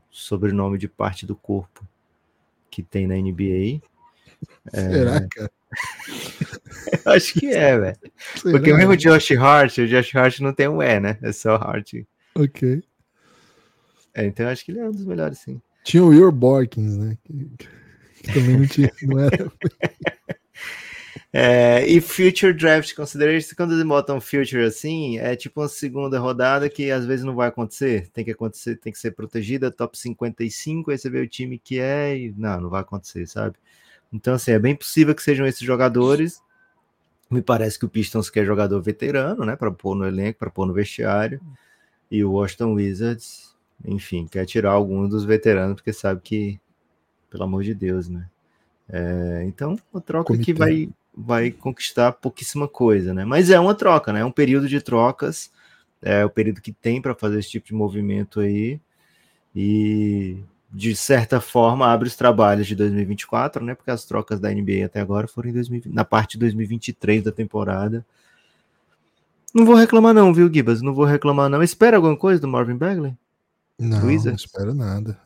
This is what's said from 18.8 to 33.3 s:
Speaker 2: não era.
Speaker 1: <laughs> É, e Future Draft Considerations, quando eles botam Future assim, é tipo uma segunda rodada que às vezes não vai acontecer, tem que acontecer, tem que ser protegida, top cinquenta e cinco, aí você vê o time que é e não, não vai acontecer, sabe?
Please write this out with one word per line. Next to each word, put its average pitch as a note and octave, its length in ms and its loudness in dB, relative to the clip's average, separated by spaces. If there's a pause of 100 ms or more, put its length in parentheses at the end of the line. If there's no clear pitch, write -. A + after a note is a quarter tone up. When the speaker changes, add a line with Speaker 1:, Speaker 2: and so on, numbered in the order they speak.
Speaker 2:
não C3+ 160 0
era. C#3+ 340 0
Speaker 1:
<laughs> - 80 -20 (1700)
É, B2 560 4
e E3+ 120 6
Future F#3 520 2
Draft D#3 400 0
Considerations, D3+ 600 -2
quando F3 200 -4
eles E3 120 0
botam C#3+ 360 -2
Future B2 440 -2
assim, C#3 540 -6
é B2 180 -4
tipo - 240 -12
uma D3 80 -4
segunda C3+ 500 -6
rodada B2+ 500 0
que C#3+ 220 -6
às C3 160 -2
vezes B2+ 180 -4
não C3 120 -8
vai A#2+ 120 0
acontecer, A2+ 640 -4
tem A2+ 120 -10
que A2 80 -8
acontecer, A2+ 440 -10
tem - 160 -14
que - 60 -20
ser A2+ 140 -8
protegida, A#2 580 -6
top - 260 -8
cinquenta A#2 460 -10
e A2+ 80 -6
cinco, D#3 400 -8
aí C#3 80 -6
você C3+ 100 -12
vê B2+ 120 -6
o B2 80 -6
time B2+ 280 -12
que B2+ 220 -10
é C#3 400 -4
e A#2 180 -12
não, G#2 260 -6
não F2 60 -8
vai F#2+ 120 -6
acontecer, F#2 480 -12
sabe? G#2 260 -8 (580)